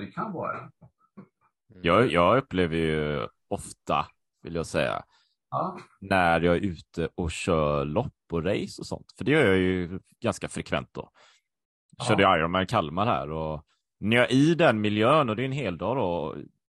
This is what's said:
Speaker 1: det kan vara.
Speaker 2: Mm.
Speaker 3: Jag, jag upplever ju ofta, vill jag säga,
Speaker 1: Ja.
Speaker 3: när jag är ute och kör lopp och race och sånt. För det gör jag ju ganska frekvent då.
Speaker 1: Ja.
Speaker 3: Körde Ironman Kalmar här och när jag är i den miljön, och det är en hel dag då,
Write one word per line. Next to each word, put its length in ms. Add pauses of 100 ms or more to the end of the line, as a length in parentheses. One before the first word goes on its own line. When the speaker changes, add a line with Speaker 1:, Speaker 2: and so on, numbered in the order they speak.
Speaker 1:
det 60
kan 260
vara. 260
Speaker 2:
Mm. 1200
Speaker 3:
Jag, 300
jag 260
upplever 380
ju 520 (200)
ofta, 580 (360)
vill 120
jag 120
säga, 380 (460)
Speaker 1:
Ja. 280 (220)
Speaker 3:
när 400
jag 160
är 40
ute 540
och 160
kör 540
lopp 280 (200)
och 120
race 380
och 40
sånt. 320
För 60
det 60
gör 160
jag 120
ju 420 (200)
ganska 280
frekvent 440
då. 180 (880)
Speaker 1:
Ja. 60
Speaker 3:
Körde 180
Ironman 440
Kalmar 400
här 240
och 360 (340)
när 160
jag 140
är 40
i 200
den 260
miljön, 480
och 80
det 60
är 40
en 60
hel 260
dag 180
då, 400 (340)